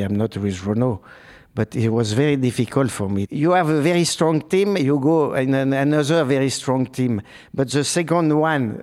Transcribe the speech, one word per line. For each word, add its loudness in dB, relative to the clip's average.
am -2
not -2
with -4
Renault." -2
But -4
it 0
was 0
very 2
difficult 0
for -4
me. -2
You 0
have 2
a 2
very 2
strong 0
team, 0
you 0
go 2
in 0
an, 0
another 2
very 0
strong -2
team. -2
But -2
the 0
second 0
one, 0